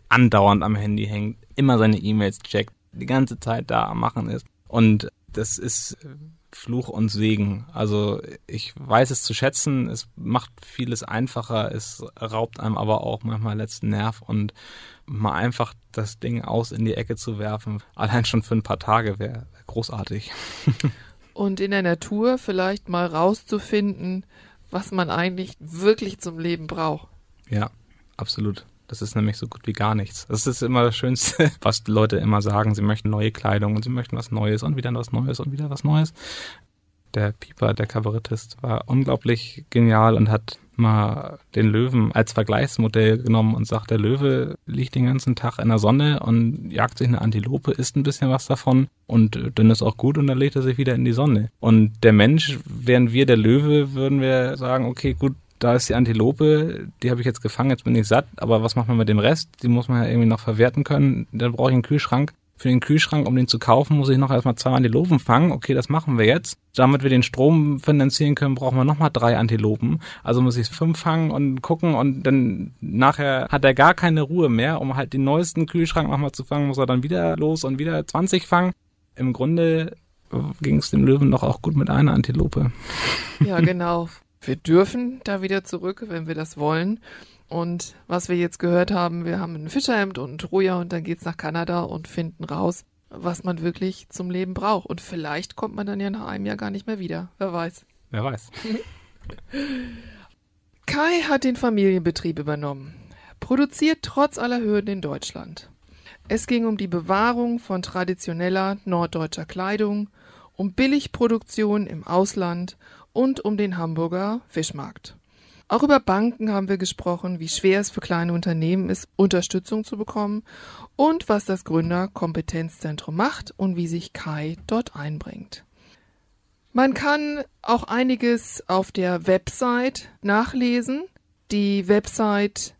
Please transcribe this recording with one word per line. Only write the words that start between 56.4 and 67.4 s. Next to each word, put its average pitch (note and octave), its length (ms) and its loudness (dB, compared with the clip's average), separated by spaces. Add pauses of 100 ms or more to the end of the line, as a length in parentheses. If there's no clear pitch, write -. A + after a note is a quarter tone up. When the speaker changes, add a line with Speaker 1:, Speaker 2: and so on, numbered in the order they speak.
Speaker 1:
die - 80 0
habe A#2+ 120 0
ich A#2 40 -6
jetzt A#2+ 160 -2
gefangen, C3 300 0
jetzt - 140 -2
bin A#2+ 100 4
ich A2 120 2
satt, A2 280 4
aber A2 260 2
was A2+ 140 -2
machen A#2+ 140 0
wir B2 60 2
mit A2 140 2
dem G#2 80 4
Rest? C3 320 2 (140)
Die B2 60 2
muss A#2+ 180 2
man A#2+ 160 2
ja A2+ 60 0
irgendwie A#2 200 4
noch A2 120 0
verwerten A#2+ 420 2
können, C#3 480 2
dann A#2 220 -2
brauche B2+ 180 2
ich - 20 4
einen B2 80 4
Kühlschrank. C#3+ 520 0 (260)
Für B2+ 100 0
den B2+ 100 4
Kühlschrank, D3+ 480 2
um B2 80 2
den B2+ 120 4
zu - 120 -2
kaufen, C#3 380 2
muss C3+ 120 2
ich C3+ 80 4
noch C3+ 140 2
erstmal B2 240 0
zwei - 160 -2
Antilopen B2+ 480 2
fangen. D3 320 4
Okay, C3 240 -2
das B2+ 140 -2
machen D3 280 0
wir A2 80 4
jetzt. C3+ 320 2 (160)
Damit C3 300 4
wir C#3 80 2
den B2+ 100 6
Strom D3 580 4